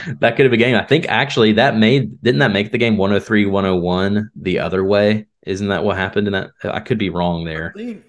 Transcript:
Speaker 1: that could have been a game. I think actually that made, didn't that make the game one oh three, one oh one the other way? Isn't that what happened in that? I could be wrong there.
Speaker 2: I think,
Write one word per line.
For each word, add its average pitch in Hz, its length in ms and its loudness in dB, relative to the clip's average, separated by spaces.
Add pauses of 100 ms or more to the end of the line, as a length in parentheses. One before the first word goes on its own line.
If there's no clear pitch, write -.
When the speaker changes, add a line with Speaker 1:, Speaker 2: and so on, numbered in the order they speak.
(200)
Speaker 1:
that 117 160 2
could 139 100 4
have 123 60 4
been 113 80 2
a 117 40 6
game. 123 120 2
I 98 80 2
think 165 240 2
actually 113 460 2
that 117 240 2
made, 117 440 2
didn't 131 180 2
that 123 120 2
make 101 220 -2
the 123 40 0
game 117 200 2
one 98 160 2
oh 98 60 2
three, 104 260 2
one 98 200 0
oh 92 120 0
one 95 580 -2
the - 240 -4
other 90 240 -2
way? 104 440 0 (160)
Isn't 98 260 -4
that 87 160 -2
what 98 100 0
happened 95 320 -2
in 101 60 -4
that? 95 180 -6 (120)
I - 180 -6
could - 180 -4
be 95 100 -2
wrong 85 360 -2
there. 80 280 -8
Speaker 2:
I - 60 -20
think, 226 300 -14